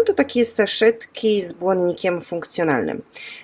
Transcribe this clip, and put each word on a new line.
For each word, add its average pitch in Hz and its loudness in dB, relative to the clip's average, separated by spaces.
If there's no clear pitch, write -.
to 427 4
takie 247 0
saszetki 220 0
z 170 -8
błonnikiem 175 0
funkcjonalnym. 151 -2